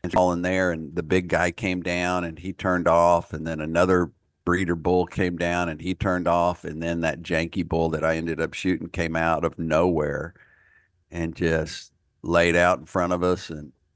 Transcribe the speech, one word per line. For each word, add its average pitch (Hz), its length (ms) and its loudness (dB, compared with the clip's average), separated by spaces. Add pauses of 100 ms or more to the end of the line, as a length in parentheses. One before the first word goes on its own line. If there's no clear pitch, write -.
and 90 120 -6
all 90 200 4
in 87 80 -4
there, 92 300 0
and 80 220 -8
the 85 80 -4
big 90 260 0
guy 85 240 2
came 92 300 -4
down, 90 420 -2
and 80 140 -10
he 90 140 -10
turned 90 360 0
off, 85 440 4
and 78 140 -6
then 80 140 -6
another 87 500 4 (340)
breeder 87 300 0
bull 87 320 0
came 87 300 -2
down, 87 340 -2
and 78 100 -10
he 87 140 -4
turned 90 340 0
off, 85 360 2
and 80 180 -8
then 85 180 -2
that 80 220 -2
janky 82 440 -4
bull 82 240 0
that 78 140 -2
I 80 120 2
ended 82 260 -4
up 76 100 -4
shooting 92 380 -2
came 82 260 -4
out 82 280 0
of 80 140 -2
nowhere 78 760 0 (800)
and 82 220 -4
just 80 580 -2 (300)
laid 85 320 4
out 87 240 4
in 80 80 -16
front 90 260 0
of 87 100 0
us, 90 280 0
and, 76 220 -12 (240)